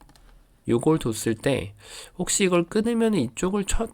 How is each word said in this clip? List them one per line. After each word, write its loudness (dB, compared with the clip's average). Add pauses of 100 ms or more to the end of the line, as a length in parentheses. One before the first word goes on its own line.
(680)
요걸 2
뒀을 -2
때 -2 (440)
혹시 0
이걸 4
끊으면 0
이쪽을 -2
쳐 0